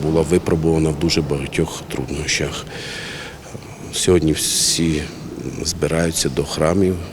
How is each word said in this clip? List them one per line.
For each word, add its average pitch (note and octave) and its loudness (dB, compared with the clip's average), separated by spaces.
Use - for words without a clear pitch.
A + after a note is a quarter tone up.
була D#2+ 4
випробувана D#2+ 4
в D2 -2
дуже E2 2
багатьох C#2 -2
труднощах. D2 -4
Сьогодні E2 4
всі D#2+ 0
збираються E2 0
до C#2 0
храмів, F2+ 2